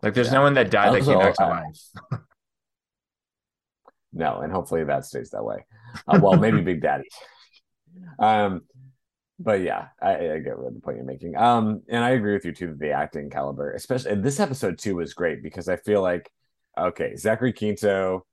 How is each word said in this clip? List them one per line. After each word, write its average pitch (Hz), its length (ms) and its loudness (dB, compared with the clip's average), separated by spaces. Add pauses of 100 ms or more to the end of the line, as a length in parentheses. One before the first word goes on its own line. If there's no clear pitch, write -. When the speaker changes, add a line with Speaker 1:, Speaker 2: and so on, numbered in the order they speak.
Speaker 1:
Like, 107 120 0
there's 120 140 4
Speaker 2:
Yeah. 131 60 2
Speaker 1:
no 135 80 8
one 143 120 6
that 120 160 4
died 101 240 4
that 127 60 4
Speaker 2:
Also, 135 120 2
Speaker 1:
came 98 80 6
back 98 140 4
to 95 100 2
Speaker 2:
I 87 40 2
Speaker 1:
life. - 760 -8
<laughs> - 20 -20 (1800)
Speaker 2:
No, 73 280 -4
and 78 120 -6
hopefully 85 320 -2
that 69 200 -2
stays - 260 -10
that 53 140 -8
way. 52 220 -8 (400)
Uh, - 160 6
well, 95 160 8
maybe 107 220 4
Speaker 1:
<laughs> - 20 -2
Speaker 2:
Big 85 180 -2
Daddy. 67 240 -2 (1120)
Um, 104 440 2 (760)
but 110 220 0
yeah, 65 280 -4 (120)
I, 80 300 0
I 78 80 -4
get 65 200 -8
what 64 160 -10
the - 60 -16
point - 160 -8
you're 62 100 -12
making. 67 300 -10
Um, 110 520 2
and 117 140 -2
I 123 80 2
agree 107 220 0
with 98 120 -2
you 87 80 -6
too, 87 160 -8
that 76 100 -12
the 73 140 -4
acting 71 380 -6
caliber, 69 420 -6
especially, 127 400 -6
and 101 120 -2
this 139 160 -2
episode 127 380 -4
too 98 180 -4
was 85 180 -8
great 82 280 -4
because 85 260 -10
I 90 80 -2
feel 104 260 0
like, 87 280 -2 (460)
okay, - 400 -4
Zachary 110 360 0
Quinto 98 800 -2